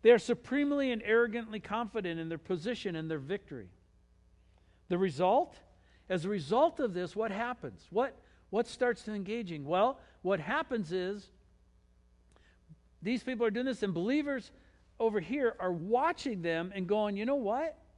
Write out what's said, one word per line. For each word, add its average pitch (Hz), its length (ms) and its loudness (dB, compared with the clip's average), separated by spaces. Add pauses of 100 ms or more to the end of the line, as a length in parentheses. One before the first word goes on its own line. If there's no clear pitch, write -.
They 226 80 10
are 240 80 10
supremely 277 720 0
and 226 120 -2
arrogantly 220 580 0
confident 202 600 -4
in 165 80 -6
their 165 80 -4
position 185 600 -4
and 160 140 -6
their 156 80 -2
victory. 135 500 -8 (1200)
The 180 100 0
result? 185 560 2 (560)
As 180 160 -2
a - 20 -2
result 208 520 2
of 233 120 -2
this, 180 240 -4
what 220 140 -2
happens? 202 580 -8
What, 233 260 0 (360)
what 214 160 0
starts 247 380 -2
to 214 100 -6
engaging? 190 500 -6
Well, 196 340 2 (220)
what 185 200 0
happens 220 520 -2
is 190 380 -4 (1700)
these 220 220 -2
people 233 240 0
are 220 40 4
doing 240 140 0
this, 262 180 -2
and 196 120 0
believers 262 560 0 (480)
over 214 220 2
here 226 380 0
are 185 140 0
watching 220 680 0
them 170 320 0
and 190 120 -2
going, 208 300 0
"You 208 80 -4
know 277 120 2
what? 269 420 -2 (200)